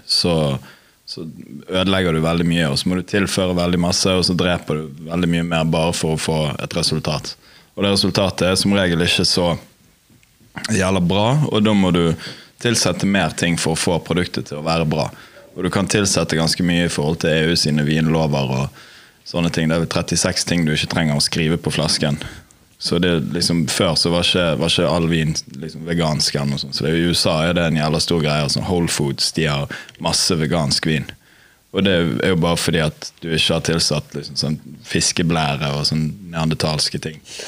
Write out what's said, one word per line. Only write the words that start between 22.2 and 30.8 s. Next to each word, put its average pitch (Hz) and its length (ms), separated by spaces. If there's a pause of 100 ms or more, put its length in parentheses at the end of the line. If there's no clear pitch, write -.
Så 85 160
det, 87 140 (180)
liksom, 82 380
før 90 260
så 85 160
var 85 160
ikke, 90 200 (120)
var 80 140
ikke 85 180
all 85 160
vin, 80 280 (280)
liksom, 80 240
vegansk 82 480
eller 71 160
noe 69 80
sånt. 69 160
Så - 120
det, 80 100
i 85 100
U 87 80
S - 120
A 87 100 (100)
er 87 80
det 85 140
en 80 100
jævla 78 240
stor 85 220
greie, 73 260
sånn - 160
Whole 87 240
Foods, - 420
de 80 140
har - 240 (300)
masse 82 340
vegansk 78 560